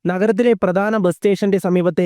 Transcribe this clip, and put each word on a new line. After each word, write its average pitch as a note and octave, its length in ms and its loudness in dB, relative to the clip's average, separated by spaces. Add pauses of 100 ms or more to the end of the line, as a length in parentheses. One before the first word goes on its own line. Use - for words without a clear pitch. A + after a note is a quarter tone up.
നഗരത്തിലെ G#3+ 480 0
പ്രധാന G3+ 440 -2
ബസ് F3+ 180 0
സ്റ്റേഷന്റെ G3 420 0
സമീപത്തെ F3+ 480 0